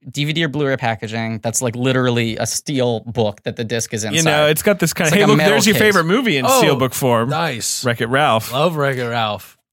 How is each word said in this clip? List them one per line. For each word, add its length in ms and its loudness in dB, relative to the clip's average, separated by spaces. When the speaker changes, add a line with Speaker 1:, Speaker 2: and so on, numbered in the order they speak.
Speaker 1:
D 140 -4
V 80 -2
D 100 -2
or 60 0
Blu-ray 300 -2
packaging 640 -4
that's, 200 -4
like, 160 -4
literally 640 0
a 80 -4
steel 540 -2
book 420 -4
that 140 -8
the 80 -6
disc 280 -6
is 120 -4
inside. 120 -2
Speaker 2:
You 80 2
know, 220 2
it's 160 0
got 160 2
this 160 0
kinda, 140 0
Speaker 1:
It's 60 2
Speaker 2:
"Hey, 60 4
Speaker 1:
like 80 4
a 40 6
Speaker 2:
look, 40 6
Speaker 1:
metal 160 4
Speaker 2:
there's 140 2
your 80 4
Speaker 1:
case. 80 2
Speaker 2:
favorite 220 4
movie 340 2
in 80 0
Speaker 3:
Oh, 180 4
Speaker 2:
steelbook 300 2
form." 340 2
Speaker 3:
nice. 560 -4
Speaker 2:
Wreck-It 220 -2
Ralph. 480 2
Speaker 3:
Love 220 0
Wreck-It 300 -2
Ralph. 520 -6